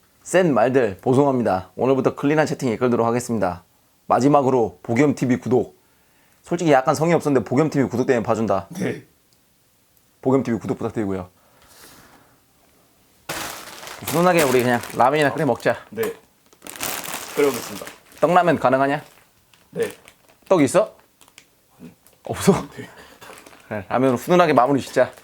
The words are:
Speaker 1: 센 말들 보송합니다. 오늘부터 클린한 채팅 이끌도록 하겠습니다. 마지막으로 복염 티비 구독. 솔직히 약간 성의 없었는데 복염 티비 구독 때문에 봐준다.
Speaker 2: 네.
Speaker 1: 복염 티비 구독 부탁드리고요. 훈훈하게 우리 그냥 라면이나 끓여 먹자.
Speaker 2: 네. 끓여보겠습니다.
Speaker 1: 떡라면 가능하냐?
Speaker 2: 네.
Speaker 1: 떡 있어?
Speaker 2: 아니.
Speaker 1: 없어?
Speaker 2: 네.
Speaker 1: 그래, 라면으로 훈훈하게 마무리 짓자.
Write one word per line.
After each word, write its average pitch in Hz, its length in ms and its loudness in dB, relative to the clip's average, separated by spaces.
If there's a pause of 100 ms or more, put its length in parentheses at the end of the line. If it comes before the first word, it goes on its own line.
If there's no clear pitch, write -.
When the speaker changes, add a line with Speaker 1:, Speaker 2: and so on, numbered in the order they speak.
(220)
Speaker 1:
센 170 300 2
말들 117 480 2
보송합니다. 123 760 2
오늘부터 127 380 0
클린한 147 320 0
채팅 139 260 -4
이끌도록 117 340 0
하겠습니다. 113 580 -4 (420)
마지막으로 127 760 2
복염 131 320 0
티비 123 240 -2
구독. 120 380 -2 (680)
솔직히 170 300 0
약간 135 220 4
성의 165 200 0
없었는데 135 340 0
복염 143 220 0
티비 131 180 0
구독 123 180 -4
때문에 123 160 2
봐준다. 104 440 -2 (120)
Speaker 2:
네. - 260 -8 (1160)
Speaker 1:
복염 131 200 2
티비 117 160 -4
구독 110 200 -6
부탁드리고요. 101 500 -6 (2750)
훈훈하게 170 380 2
우리 127 180 4
그냥 120 180 2 (160)
라면이나 139 360 2
끓여 160 140 -2
먹자. 117 300 0 (140)
Speaker 2:
네. 110 120 -8 (1300)
끓여보겠습니다. 123 500 -4 (340)
Speaker 1:
떡라면 165 380 2
가능하냐? 139 440 0 (680)
Speaker 2:
네. 107 200 -6 (580)
Speaker 1:
떡 185 140 4
있어? 175 340 0 (840)
Speaker 2:
아니. 82 120 -20 (320)
Speaker 1:
없어? - 280 2 (240)
Speaker 2:
네. - 120 -14 (800)
Speaker 1:
그래, 104 200 -8
라면으로 123 280 2
훈훈하게 170 360 2
마무리 127 280 4
짓자. 123 300 -2 (140)